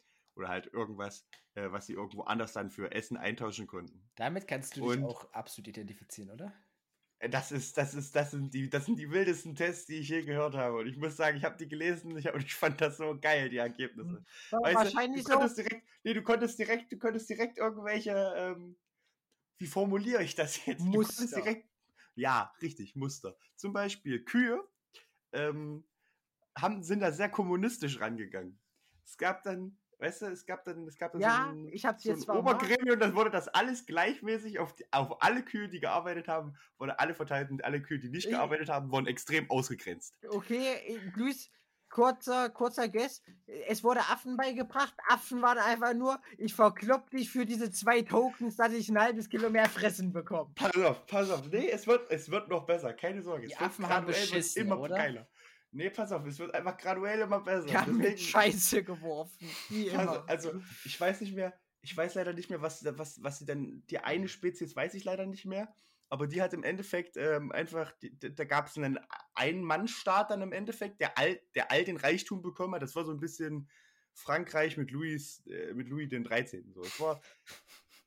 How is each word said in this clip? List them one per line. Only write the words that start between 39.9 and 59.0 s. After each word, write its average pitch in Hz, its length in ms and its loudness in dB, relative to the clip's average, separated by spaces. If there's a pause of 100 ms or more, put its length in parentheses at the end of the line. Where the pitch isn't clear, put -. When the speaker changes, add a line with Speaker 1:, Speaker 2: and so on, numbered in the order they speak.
Speaker 3:
Okay, 233 460 0 (120)
ich, 190 280 -8
Luis, 262 340 -2 (400)
kurzer, 247 600 4
kurzer 240 400 0
Guess. 220 340 -2 (440)
Es 214 160 0
wurde 240 180 6
Affen 233 360 0
beigebracht. 262 560 0 (140)
Affen 247 340 4
waren 247 160 6
einfach 233 380 4
nur, 262 260 2 (160)
„Ich 214 160 -2
verklopp 220 560 6
dich 247 220 -4
für 254 140 2
diese 226 260 -2
zwei 233 320 4
Tokens, 233 520 2
dass 226 180 4
ich 220 160 -2
ein 208 100 6
halbes 220 300 4
Kilo 226 200 2
mehr 220 200 8
Fressen 185 440 2
bekomme.“ 165 420 -2
Speaker 1:
Pass 185 220 2
auf, 180 300 6
pass 196 220 2
auf. 147 200 0
Nee, 226 200 2
es 220 180 0
wird, 240 240 6
es 151 180 -2
wird 185 200 -2
noch 165 160 0
besser. 160 280 2
Keine 190 300 -4
Sorge. 156 240 -4
Speaker 2:
Die - 60 -8
Speaker 1:
Es - 60 -10
wird 180 120 2
Speaker 2:
Affen 190 160 -4
haben 185 180 4
Speaker 1:
graduell, 170 160 2 (100)
wird - 20 -2
Speaker 2:
beschissen, 175 300 0
Speaker 1:
immer 202 160 2
Speaker 2:
oder? 151 160 -2
Speaker 1:
geiler. 131 320 -2 (440)
Nee, 165 180 -2
pass 202 220 -4
auf, 160 160 -2
es 143 100 -8
wird 165 160 -6
einfach 180 240 -2
graduell 196 440 0
immer 202 180 2
besser. 185 280 0
Speaker 3:
Die 147 100 0
haben 190 200 4
mit - 120 6
Speaker 1:
Deswegen 185 200 -2
Speaker 3:
Scheiße 208 540 6
geworfen. 165 640 -6 (200)